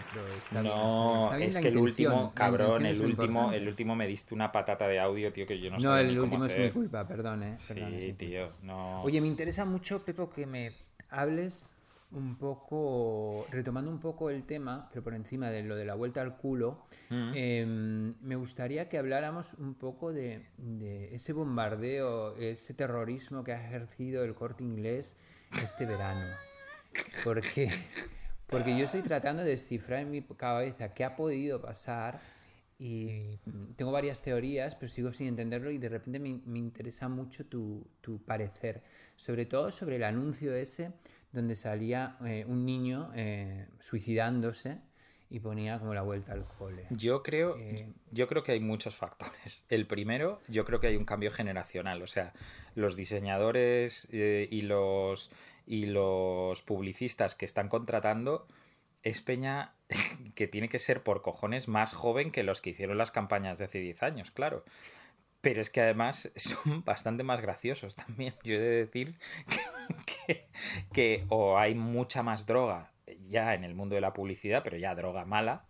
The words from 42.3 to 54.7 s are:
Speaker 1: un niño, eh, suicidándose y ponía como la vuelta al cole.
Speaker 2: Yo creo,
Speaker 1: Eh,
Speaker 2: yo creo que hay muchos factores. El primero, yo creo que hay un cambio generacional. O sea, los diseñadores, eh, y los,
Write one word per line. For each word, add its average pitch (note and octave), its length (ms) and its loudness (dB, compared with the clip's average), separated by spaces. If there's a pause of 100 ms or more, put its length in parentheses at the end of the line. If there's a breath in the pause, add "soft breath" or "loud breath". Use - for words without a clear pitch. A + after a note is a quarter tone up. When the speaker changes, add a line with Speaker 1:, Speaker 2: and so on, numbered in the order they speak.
Speaker 1:
un B2 180 0
niño, B2+ 500 -2
eh, G2+ 520 -4 (120)
suicidándose A#2 1000 0 (500 soft breath)
y A#2+ 120 -8
ponía G#2+ 380 -2
como A2 140 -4
la G2 100 -2
vuelta G2+ 300 -4
al G2 140 -4
cole. F#2 440 -10
Speaker 2:
Yo A#2+ 300 2
creo, D#3 380 2
Speaker 1:
Eh, G#2+ 320 -8 (200)
Speaker 2:
yo A#2+ 160 2
creo D3+ 160 0
que C3 100 2
hay A2 80 2
muchos A2 340 -2
factores. - 760 -10
El G#2+ 180 4
primero, B2 600 -2
yo G#2+ 160 2
creo A2+ 160 2
que A#2+ 80 8
hay G#2+ 80 8
un G#2 100 6
cambio G#2 260 0
generacional. F#2 720 -4
O F2+ 60 -8
sea, F2+ 260 -2 (420 loud breath)
los G#2 200 2
diseñadores, A2 1160 2
eh, G#2 360 4
y G#2+ 120 0
los, G2 680 2 (360 loud breath)